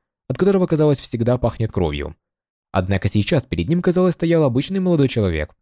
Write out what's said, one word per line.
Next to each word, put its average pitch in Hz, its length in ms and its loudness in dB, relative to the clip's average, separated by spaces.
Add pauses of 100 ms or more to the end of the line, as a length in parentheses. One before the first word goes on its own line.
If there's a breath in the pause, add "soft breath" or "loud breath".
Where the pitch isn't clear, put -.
(300)
от 135 80 -4
которого, 185 280 4
казалось, 151 320 2
всегда 120 400 -2
пахнет 113 360 -2
кровью. 73 420 -2 (560)
Однако 95 380 -2
сейчас 113 340 0
перед 85 240 -4
ним, 170 140 0
казалось, 180 320 2
стоял 165 320 0
обычный 143 340 -2
молодой 170 300 2
человек. 85 520 -2